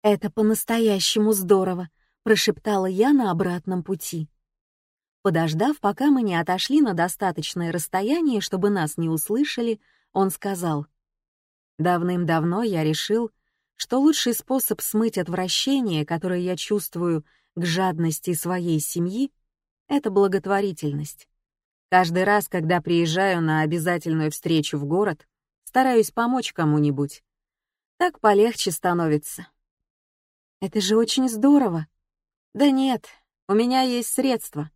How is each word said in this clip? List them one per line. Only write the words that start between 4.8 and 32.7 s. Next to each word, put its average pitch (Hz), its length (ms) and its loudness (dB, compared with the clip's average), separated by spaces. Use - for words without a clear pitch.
Подождав, 165 560 0
пока 247 320 0
мы 262 100 2
не 202 140 0
отошли 185 460 0
на 233 120 2
достаточное 170 800 -2
расстояние, 214 720 0
чтобы 190 280 -2
нас 175 280 -2
не 165 120 -2
услышали, 226 680 -2
он 190 160 0
сказал: 175 560 -4
"Давным-давно 175 840 0
я 196 220 -2
решил, 208 480 -2
что - 240 -4
лучший 285 360 2
способ - 460 -4
смыть 220 360 -2
отвращение, 180 880 -2
которое 180 360 -2
я 180 140 -2
чувствую 175 680 -4
к 170 100 -4
жадности 170 680 -2
своей 170 460 -2
семьи, 185 520 -4
это 285 240 -2
благотворительность. 190 1160 -2
Каждый 180 360 2
раз, 202 240 2
когда 175 320 0
приезжаю 170 600 0
на 156 200 2
обязательную 160 680 -2
встречу 160 480 -2
в 143 60 -4
город, 170 420 -2
стараюсь 254 480 2
помочь 240 400 -2
кому-нибудь. 147 720 0
Так 359 220 -2
полегче 208 520 4
становится". 170 760 -2
"Это 196 220 -2
же 196 160 2
очень 233 320 0
здорово". 226 580 2
"Да 277 180 4